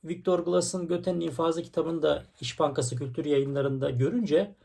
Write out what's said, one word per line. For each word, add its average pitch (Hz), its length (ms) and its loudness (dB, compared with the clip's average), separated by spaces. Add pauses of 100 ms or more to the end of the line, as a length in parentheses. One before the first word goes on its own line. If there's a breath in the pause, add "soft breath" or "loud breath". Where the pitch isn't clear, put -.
Victor 175 360 0
Glass'ın 175 480 0
Goethe'nin 175 340 -2
İnfazı 165 420 0
kitabını 165 380 -2
da 147 220 2 (180)
İş - 180 -6
Bankası 139 360 0
Kültür 139 300 -4
Yayınları'nda 139 640 0
görünce 196 760 2